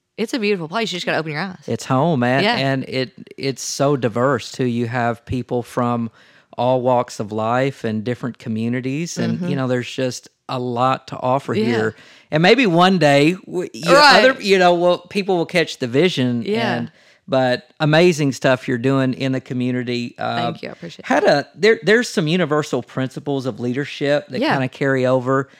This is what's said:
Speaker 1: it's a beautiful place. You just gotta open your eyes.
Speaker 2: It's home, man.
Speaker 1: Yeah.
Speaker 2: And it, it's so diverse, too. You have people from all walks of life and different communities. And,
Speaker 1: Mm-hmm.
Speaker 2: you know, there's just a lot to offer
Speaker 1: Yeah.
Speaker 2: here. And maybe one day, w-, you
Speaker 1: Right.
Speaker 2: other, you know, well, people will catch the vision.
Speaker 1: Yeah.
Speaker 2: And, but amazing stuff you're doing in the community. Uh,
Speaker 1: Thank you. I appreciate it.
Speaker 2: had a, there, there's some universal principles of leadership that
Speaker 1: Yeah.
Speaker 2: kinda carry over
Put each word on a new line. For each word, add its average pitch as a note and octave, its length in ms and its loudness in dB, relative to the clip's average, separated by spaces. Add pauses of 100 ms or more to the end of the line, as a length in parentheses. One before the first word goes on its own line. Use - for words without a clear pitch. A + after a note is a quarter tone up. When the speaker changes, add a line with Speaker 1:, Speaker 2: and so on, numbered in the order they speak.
(160)
Speaker 1:
it's A3 160 -6
a C#4+ 60 -2
beautiful G3+ 300 -2
place. G#3 240 -4
You F#3 40 -8
just E3+ 100 -8
gotta D#3+ 120 -2
open D#3 140 -6
your D3 100 -6
eyes. F#3+ 240 -12
Speaker 2:
It's A#2 180 -6
home, C#3 360 0
man. B2 220 2
Speaker 1:
Yeah. A3 140 0
Speaker 2:
And C3+ 320 -2
it, B2+ 240 -6 (240)
it's C3 260 -6
so C#3+ 340 0
diverse, A#2+ 560 0
too. C3 120 -4
You A#2+ 220 -2
have A#2+ 400 -4
people B2 360 -4
from A#2+ 480 -2 (460)
all B2+ 240 0
walks B2 400 0
of G#2 120 -8
life A#2+ 520 -2
and A2 200 -4
different B2 340 -6
communities. B2+ 800 -6
And, A2+ 200 -2
Speaker 1:
Mm-hmm. F3 100 -6
Speaker 2:
you C#3 80 -2
know, C3 120 -2
there's B2 240 -2
just - 360 -6 (200)
a C3 100 -6
lot B2+ 500 -2
to - 100 -12
offer B2+ 360 -2
Speaker 1:
Yeah. G#3+ 100 0
Speaker 2:
here. A2 320 -2 (340)
And D#3 120 0
maybe A#3 240 6
one F3+ 320 4
day, D3 340 6
w-, F3 400 -8
you E3 200 0
Speaker 1:
Right. C#4 380 8
Speaker 2:
other, C4 100 -4
you F#3+ 180 2
know, F3+ 160 6
well, F3 240 2
people F#3+ 380 -4
will E3 100 0
catch - 320 -2
the C3 100 -4
vision. B2+ 540 2
Speaker 1:
Yeah. G#3+ 340 -2
Speaker 2:
And, - 160 -8 (340)
but B2+ 440 0 (100)
amazing D#3 520 4
stuff C3 360 0
you're B2+ 80 -2
doing C3 380 0
in C3 180 -4
the C3 80 -4
community. B2 760 -4
Uh, A#2 240 -4 (100)
Speaker 1:
Thank - 100 -12
you. - 60 -10
I - 40 -12
appreciate - 280 -18
it. - 60 -18
Speaker 2:
had F#4 180 0
a, D3 300 2
there, A3 280 2
there's A3 240 2
some D#3+ 220 -2
universal D3+ 540 0
principles C3 640 -6
of A2 140 -6
leadership C#3 680 -2
that C3 140 -4
Speaker 1:
Yeah. D4 100 0
Speaker 2:
kinda C3 160 0
carry C3+ 380 0
over C3 420 0 (120)